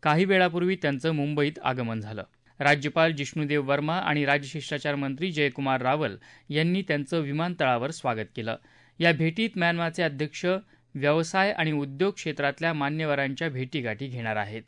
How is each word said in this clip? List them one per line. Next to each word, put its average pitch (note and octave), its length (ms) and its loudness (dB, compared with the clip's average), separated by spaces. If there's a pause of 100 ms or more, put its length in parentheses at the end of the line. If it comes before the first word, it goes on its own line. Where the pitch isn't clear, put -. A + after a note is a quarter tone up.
काही D#3+ 220 4
वेळापूर्वी F3+ 500 4
त्यांचं C#3+ 360 0
मुंबईत D3 520 0
आगमन A#2+ 360 -2
झालं. G#2+ 240 -8 (360)
राज्यपाल D3 520 4
जिष्णुदेव C#3+ 580 -2
वर्मा D3+ 280 2
आणि D3+ 280 0
राजशिष्टाचार C#3+ 720 -2
मंत्री C#3 360 -4
जयकुमार C#3 500 0
रावल B2+ 340 0 (340)
यांनी E3+ 320 2
त्यांचं D#3+ 380 -2
विमानतळावर D3 720 0
स्वागत A2+ 440 -4
केलं. A2+ 200 -4 (440)
या E3+ 120 4
भेटीत E3 440 0
म्यानमाचे E3+ 480 0
अध्यक्ष D3+ 420 -4 (500)
व्यवसाय E3 560 2
आणि D#3 200 0
उद्योग D3 420 0
क्षेत्रातल्या D3 600 -2
मान्यवरांच्या C#3+ 760 0
भेटीगाठी C3 580 -4
घेणार A#2 280 -4
आहेत. G#2+ 320 -4